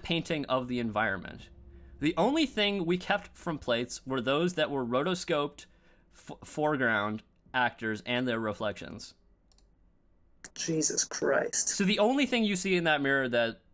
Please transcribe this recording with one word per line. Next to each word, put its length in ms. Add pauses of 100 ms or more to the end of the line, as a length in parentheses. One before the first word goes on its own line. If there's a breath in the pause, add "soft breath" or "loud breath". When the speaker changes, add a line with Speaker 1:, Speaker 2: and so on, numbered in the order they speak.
Speaker 1:
painting 440
of 220
the 120
environment. 680 (520 loud breath)
The 160
only 300
thing 400
we 120
kept 380
from 220
plates 480
were 140
those 340
that 160
were 140
rotoscoped 840 (500 soft breath)
f-, 280
foreground 760 (320)
actors 500
and 220
their 140
reflections. 760 (1400)
Speaker 2:
Jesus 500
Christ. 640
Speaker 1:
So 160
the 140
only 280
thing 180
you 120
see 200
in 80
that 180
mirror 260
that 320 (140)